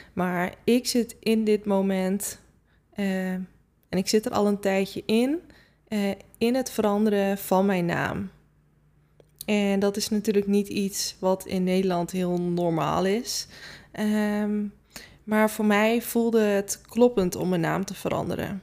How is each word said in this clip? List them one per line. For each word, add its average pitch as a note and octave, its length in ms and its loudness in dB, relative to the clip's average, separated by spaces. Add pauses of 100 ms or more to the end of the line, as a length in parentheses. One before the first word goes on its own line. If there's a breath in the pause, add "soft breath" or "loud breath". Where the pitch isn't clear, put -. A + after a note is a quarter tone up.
(140 loud breath)
Maar F3+ 500 -2
ik A#3+ 240 2
zit A#3 320 -2
in A3 240 0
dit G#3+ 220 2
moment, F#3+ 760 -2 (540)
eh, F#3+ 400 -2
en - 640 -8
ik F#3+ 100 0
zit G#3+ 180 4
er - 60 -4
al G#3 160 2
een G3+ 120 2
tijdje G3 460 -2
in, B3+ 340 2 (480 soft breath)
eh, G3+ 220 -2 (280)
in A#3 180 2
het B3+ 160 -4
veranderen G3+ 680 2
van F#3+ 280 2
mijn F#3 200 2
naam. F3 440 -4 (1160)
En G3+ 340 2
dat G3+ 180 0
is G#3 120 -4
natuurlijk G3+ 380 0
niet G3+ 200 2
iets G3+ 520 -4
wat F#3+ 260 0
in F#3 180 -2
Nederland F#3 480 0
heel F3+ 300 -2
normaal E3+ 640 0
is. G#3 420 -2 (440 loud breath)
Ehm, G#3 720 -2 (580 loud breath)
maar G#3+ 260 2
voor G#3+ 160 -2
mij G#3+ 360 4
voelde A#3 380 2
het G3+ 480 0
kloppend A3+ 480 4
om F3+ 140 -2
mijn F3+ 120 2
naam E3 240 0
te F#3+ 80 -12
veranderen. - 680 -4